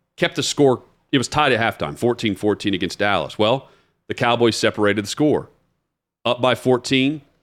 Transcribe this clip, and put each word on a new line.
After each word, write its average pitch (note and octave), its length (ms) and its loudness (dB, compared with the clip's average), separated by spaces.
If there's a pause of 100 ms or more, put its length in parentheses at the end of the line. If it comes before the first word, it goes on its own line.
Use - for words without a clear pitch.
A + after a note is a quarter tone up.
(180)
kept E3+ 180 -2
the C3+ 80 -4
score, C3+ 380 2 (300)
it C3+ 80 2
was A#2+ 80 -4
tied D3 240 2
at A2 80 2
halftime, D#2 380 -4
fourteen A#2 380 0
fourteen G2+ 380 -2
against F2+ 240 -4
Dallas. G2 400 -2
Well, A#2 320 0 (380)
the G#2+ 60 -6
Cowboys A#2 420 2
separated G#2 480 0
the G2+ 60 -10
score. B2 400 -2 (760)
Up A#2+ 160 -2
by B2 140 2
fourteen, C3 640 0 (220)